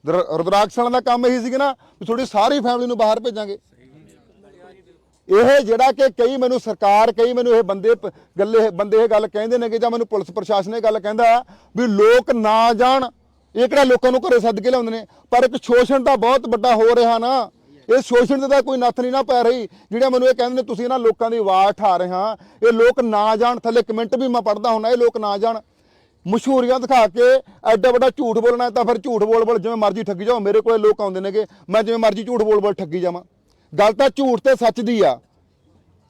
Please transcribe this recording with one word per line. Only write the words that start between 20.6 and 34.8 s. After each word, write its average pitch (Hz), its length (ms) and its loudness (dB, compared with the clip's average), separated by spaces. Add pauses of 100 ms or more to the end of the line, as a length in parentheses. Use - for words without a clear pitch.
"ਤੁਸੀਂ 220 220 -8
ਇਹਨਾਂ 254 140 -2
ਲੋਕਾਂ 226 320 -2
ਦੀ 233 60 -4
ਆਵਾਜ਼ 196 320 2
ਉਠਾ 196 280 0
ਰਹੇ 180 120 -4
ਹਾਂ," 190 280 -6 (300)
ਇਹ 240 60 4
ਲੋਕ 233 280 2
ਨਾ 220 360 0
ਜਾਣ, 240 220 0
ਥੱਲੇ 233 240 -2
ਕੁਮੈਂਟ 220 340 -4
ਵੀ 262 120 -4
ਮੈਂ 240 140 -2
ਪੜ੍ਹਦਾ 214 280 -2
ਹੁੰਦਾ, 220 200 -2
ਇਹ 247 60 2
ਲੋਕ 240 220 0
ਨਾ 208 200 -4
ਜਾਣ। 226 220 -4 (680)
ਮਸ਼ਹੂਰੀਆਂ 254 540 0
ਦਿਖਾ 247 260 2
ਕੇ 240 280 4 (380)
ਐਡਾ 233 180 2
ਵੱਡਾ 247 200 4
ਝੂਠ 233 280 -2
ਬੋਲਣਾ, 240 320 0
ਤਾਂ 226 140 -2
ਫਿਰ 226 140 0
ਝੂਠ 226 240 -4
ਬੋਲ 226 220 2
ਬੋਲ 233 140 0
ਜਿਵੇਂ 226 180 -6
ਮਰਜ਼ੀ 208 260 -2
ਠੱਗੀ 196 220 -8
ਜਾਓ। 233 160 -2
ਮੇਰੇ 202 200 0
ਕੋਲੇ 226 180 0
ਲੋਕ 214 220 2
ਆਉਂਦੇ 190 200 -6
ਨੇਗੇ, 196 260 -6 (240)
ਮੈਂ 214 120 0
ਜਿਵੇਂ 226 160 -2
ਮਰਜ਼ੀ 220 240 0
ਝੂਠ 233 200 -4
ਬੋਲ 214 180 2
ਬੋਲ 202 140 -2
ਠੱਗੀ 180 260 -8
ਜਾਵਾਂ। 175 220 -6 (560)
ਗੱਲ 208 140 4
ਤਾਂ 277 240 2
ਝੂਠ 254 240 0
ਤੇ 269 140 2
ਸੱਚ 233 260 -2